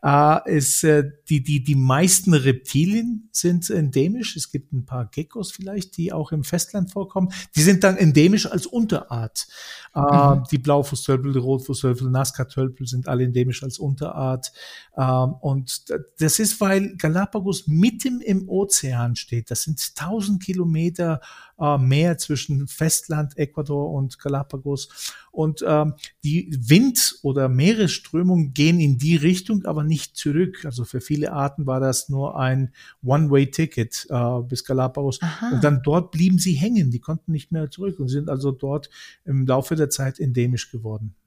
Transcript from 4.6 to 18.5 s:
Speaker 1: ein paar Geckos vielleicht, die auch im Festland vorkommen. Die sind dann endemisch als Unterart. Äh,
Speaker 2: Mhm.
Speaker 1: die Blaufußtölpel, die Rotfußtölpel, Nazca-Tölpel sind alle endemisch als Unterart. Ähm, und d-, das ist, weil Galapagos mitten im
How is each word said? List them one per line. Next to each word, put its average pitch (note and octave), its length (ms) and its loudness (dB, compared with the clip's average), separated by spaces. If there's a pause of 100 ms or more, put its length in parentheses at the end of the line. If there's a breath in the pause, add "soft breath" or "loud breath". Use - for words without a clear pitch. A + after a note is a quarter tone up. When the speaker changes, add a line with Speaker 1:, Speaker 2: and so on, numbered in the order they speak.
Speaker 1:
ein B2+ 120 -4
paar B2 200 -6
Geckos - 480 -8
vielleicht, F#3+ 440 -10
die E3 140 -4
auch D#3 220 -6
im D3+ 100 -2
Festland F3+ 480 -4
vorkommen. F#3+ 400 -4 (240 loud breath)
Die D3+ 60 2
sind F#3 220 6
dann F#3+ 140 6
endemisch D#3+ 520 6
als - 160 -4
Unterart. D#3 840 -4 (480 loud breath)
Äh, - 60 -4
Speaker 2:
Mhm. C#3+ 500 6
Speaker 1:
die D3 60 2
Blaufußtölpel, C#3 760 0
die C3 60 2
Rotfußtölpel, C3 680 -2
Nazca-Tölpel C3 800 -2
sind B2+ 200 -4
alle B2+ 180 0
endemisch B2 380 0
als C3+ 160 -10
Unterart. C#3 720 -4 (460 loud breath)
Ähm, B2+ 440 2
und C3+ 480 -4
d-, D3+ 100 -2 (200)
das D#3 200 2
ist, G#3+ 220 0
weil G3 360 0
Galapagos F#3 680 -2
mitten A#3+ 540 2
im F#3+ 280 -2